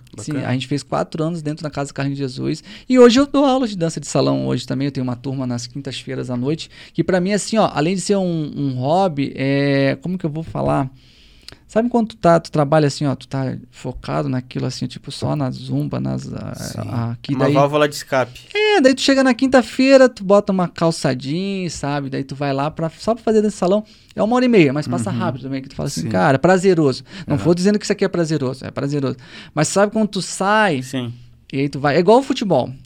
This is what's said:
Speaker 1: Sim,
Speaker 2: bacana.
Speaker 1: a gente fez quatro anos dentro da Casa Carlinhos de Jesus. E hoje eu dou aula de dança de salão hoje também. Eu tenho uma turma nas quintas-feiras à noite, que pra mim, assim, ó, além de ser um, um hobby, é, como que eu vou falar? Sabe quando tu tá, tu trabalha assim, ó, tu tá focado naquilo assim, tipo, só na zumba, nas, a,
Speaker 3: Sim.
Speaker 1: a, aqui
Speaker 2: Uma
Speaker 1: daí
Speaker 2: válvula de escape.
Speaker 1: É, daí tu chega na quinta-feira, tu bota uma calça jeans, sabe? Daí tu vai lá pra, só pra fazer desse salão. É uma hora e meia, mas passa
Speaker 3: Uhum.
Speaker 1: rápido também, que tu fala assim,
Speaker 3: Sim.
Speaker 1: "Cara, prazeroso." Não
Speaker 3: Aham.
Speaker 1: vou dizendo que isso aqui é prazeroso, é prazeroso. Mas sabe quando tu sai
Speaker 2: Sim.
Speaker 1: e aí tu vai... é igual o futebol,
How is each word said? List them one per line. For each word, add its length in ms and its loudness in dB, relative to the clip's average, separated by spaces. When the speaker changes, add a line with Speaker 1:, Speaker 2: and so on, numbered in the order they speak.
Speaker 1:
Sim, 160 -8
Speaker 2:
bacana. 160 -4
Speaker 1:
a 20 0
gente 160 -4
fez 160 -4
quatro 400 -4
anos 180 -4
dentro 220 -8
da 60 -8
Casa 220 -6
Carlinhos 260 -4
de 40 -6
Jesus. 400 -6
E 120 2
hoje 180 8
eu 80 4
dou 180 2
aula 220 2
de 100 -8
dança 220 -4
de 80 -10
salão 400 0
hoje 180 -2
também. 220 -4
Eu 60 -4
tenho 100 -6
uma 140 -4
turma 280 -6
nas 220 -6
quintas-feiras 640 -10
à 60 -4
noite, 340 -4
que 100 -2
pra 180 2
mim, 120 0
assim, 260 -2
ó, 160 4
além 220 0
de 40 -4
ser 160 0
um, 400 -2
um 180 -2
hobby, 600 0
é, 640 2
como 160 -4
que 80 -6
eu 60 -2
vou 140 -6
falar? 440 -2
Sabe 220 0
quando 200 0
tu 80 -18
tá, 220 4
tu 140 -4
trabalha 340 2
assim, 200 -2
ó, 100 -2
tu 100 -20
tá 300 -6
focado 580 -6
naquilo 380 -4
assim, 200 -6
tipo, 240 -14
só 240 -4
na 160 -2
zumba, 480 -4
nas, 340 -6
a, 220 -10
Speaker 3:
Sim. 240 -10
Speaker 1:
a, 240 -4
aqui 220 -6
Speaker 2:
Uma 120 0
Speaker 1:
daí 80 4
Speaker 2:
válvula 340 4
de 80 -6
escape. 460 -2
Speaker 1:
É, 260 4
daí 140 6
tu 60 -4
chega 240 2
na 100 2
quinta-feira, 720 6
tu 140 -6
bota 300 4
uma 160 0
calça 480 0
jeans, 560 -4
sabe? 380 -6
Daí 120 -6
tu 140 -10
vai 160 -2
lá 180 -2
pra, 200 -6
só 240 -2
pra 100 -8
fazer 180 4
desse 140 -2
salão. 260 2
É 80 -4
uma 140 2
hora 80 4
e 40 4
meia, 240 6
mas 140 -4
passa 240 -4
Speaker 3:
Uhum. 80 -4
Speaker 1:
rápido 240 -4
também, 200 -8
que 60 -16
tu 60 -20
fala 140 -6
assim, 140 -6
Speaker 3:
Sim. 80 -4
Speaker 1:
"Cara, 280 2
prazeroso." 640 4
Não 80 0
Speaker 3:
Aham. 100 -2
Speaker 1:
vou 100 4
dizendo 240 2
que 60 -6
isso 80 -4
aqui 120 0
é 40 0
prazeroso, 560 -2
é 60 -8
prazeroso. 460 -2
Mas 140 2
sabe 240 2
quando 180 0
tu 140 -4
sai 600 0
Speaker 2:
Sim. 300 -6
Speaker 1:
e 80 -4
aí 80 0
tu 120 -8
vai... 160 2
é 20 6
igual 200 6
o 40 4
futebol, 480 -2